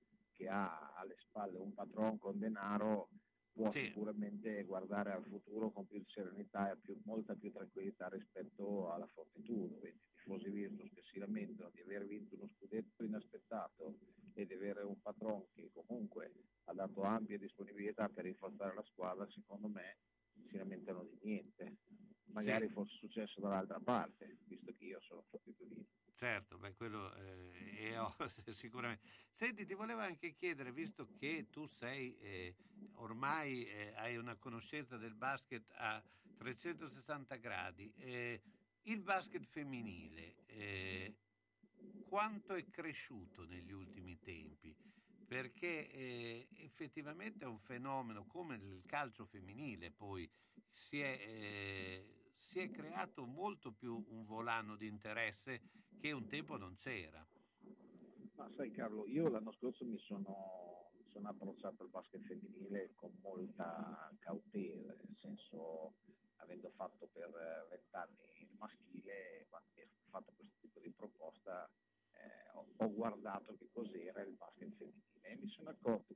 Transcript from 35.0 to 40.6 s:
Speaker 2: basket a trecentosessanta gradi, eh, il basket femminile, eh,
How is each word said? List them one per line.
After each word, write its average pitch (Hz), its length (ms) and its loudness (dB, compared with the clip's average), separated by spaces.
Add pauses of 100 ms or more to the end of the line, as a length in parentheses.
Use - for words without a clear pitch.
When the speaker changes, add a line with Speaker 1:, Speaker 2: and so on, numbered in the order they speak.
Speaker 2:
basket 123 480 2 (140)
a 110 260 2 (320)
trecentosessanta 135 1040 -2
gradi, 95 580 0
eh, 120 460 0 (420)
il 214 180 2
basket 185 440 4
femminile, 90 880 -4 (120)
eh, 98 680 0 (920)